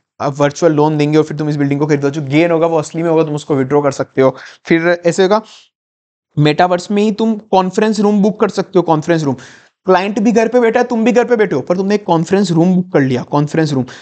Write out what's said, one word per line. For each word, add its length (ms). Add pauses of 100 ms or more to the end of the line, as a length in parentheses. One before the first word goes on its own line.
(200)
अ, 80
वर्चुअल 440
लोन 260
देंगे 200
और 60
फिर 120
तुम 120
इस 80
बिल्डिंग 240
को 60
खरीद 180
लो। 60
जो 120
गेन 280
होगा 160
वो 120
असली 240
में 80
होगा, 140
तुम 100
उसको 200
विथड्रॉ 280
कर 80
सकते 320
हो। 140 (280)
फिर 420
ऐसे 160
होगा, 200 (960)
मेटावर्स 520
में 120
ही 100
तुम 220
कॉन्फ्रेंस 640
रूम 220
बुक 180
कर 80
सकते 280
हो, 60
कॉन्फ्रेंस 400
रूम। 140 (480)
क्लाइंट 340
भी 140
घर 160
पे 120
बैठा 200
है, 60
तुम 180
भी 80
घर 120
पे 120
बैठे 200
हो, 60
पर 140
तुमने 180
एक 100
कॉन्फ्रेंस 460
रूम 240
बुक 180
कर 80
लिया, 220
कॉन्फ्रेंस 500
रूम। 120 (180)